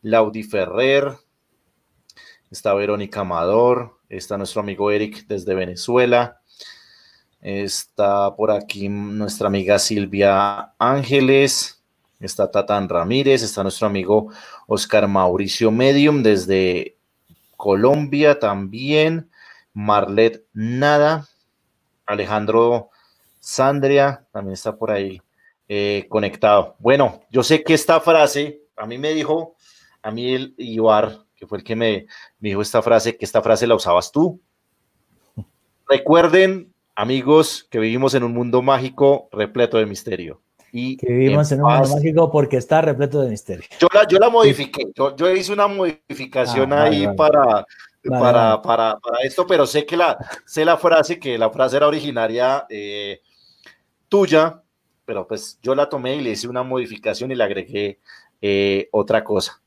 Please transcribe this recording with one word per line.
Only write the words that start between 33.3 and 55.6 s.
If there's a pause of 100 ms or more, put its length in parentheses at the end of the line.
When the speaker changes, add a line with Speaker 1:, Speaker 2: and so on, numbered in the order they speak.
Speaker 1:
frase
la
usabas
tú. (1500)
Recuerden, (220)
amigos,
que
vivimos
en
un
mundo
mágico
repleto
de
misterio. (300)
Y
Speaker 2:
Que
vivimos
Speaker 1:
en
Speaker 2:
en
un
mundo
Speaker 1:
paz.
Speaker 2:
mágico
porque
está
repleto
de
misterio. (120)
Speaker 1:
Yo
la,
yo
la
Speaker 2:
Sí.
Speaker 1:
modifiqué, (120)
yo,
yo
hice
una
modificación
Speaker 2:
Ah,
vale,
Speaker 1:
ahí
Speaker 2:
vale.
Speaker 1:
para, (640)
Speaker 2:
Vale,
Speaker 1:
para,
Speaker 2:
vale.
Speaker 1:
para,
para
esto,
pero
sé
que
la, (280)
sé
la
frase,
que
la
frase
era
originaria,
eh, (840)
tuya, (440)
pero
pues